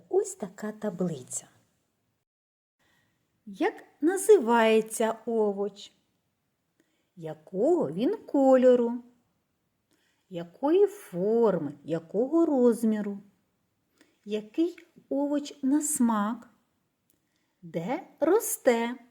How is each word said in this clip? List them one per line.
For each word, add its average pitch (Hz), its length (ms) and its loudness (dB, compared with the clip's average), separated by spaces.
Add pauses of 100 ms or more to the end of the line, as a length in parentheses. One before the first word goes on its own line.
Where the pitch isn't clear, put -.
ось - 260 -2
така - 380 -12
таблиця. 175 760 -8 (2000)
Як 214 280 -4 (260)
називається 226 1120 2 (120)
овоч? 202 680 -4 (1200)
Якого 185 760 -2
він 262 240 -2
кольору? 247 840 4 (1300)
Якої 285 520 0
форми, 196 840 0 (120)
якого 254 640 -2
розміру? 226 720 0 (1080)
Який 214 520 -4 (320)
овоч 285 540 -4
на 277 200 2
смак? 233 680 -2 (1120)
Де 180 460 -8 (120)
росте? 254 760 0 (160)